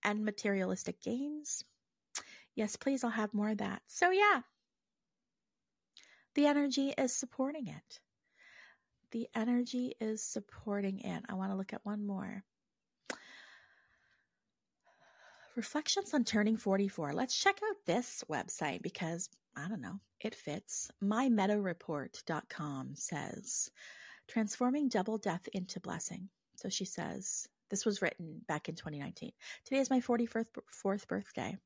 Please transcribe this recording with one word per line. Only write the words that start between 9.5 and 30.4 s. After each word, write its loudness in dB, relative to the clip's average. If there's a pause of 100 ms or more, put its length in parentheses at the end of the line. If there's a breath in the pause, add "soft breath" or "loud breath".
is 0
supporting -2
it. -4
I -4
wanna 0
look -4
at -8
one -2
more. -4 (3000 loud breath)
Reflections 0
on 6
turning 4
forty-four. 2
Let's 0
check 4
out -2
this 0
website -2
because, -4 (260)
I -6
don't -4
know, -8 (200)
it -6
fits. -6
My 2
meta 6
report -4
dot -2
com -6
says, -4 (560 loud breath)
"Transforming 2
double 2
death -2
into -4
blessing." -8 (260)
So -8
she -2
says, -6 (200)
this -2
was 2
written -2
back -2
in -6
twenty -8
nineteen. -10 (320 loud breath)
"Today 2
is 4
my 6
forty-fourth, 2 (160)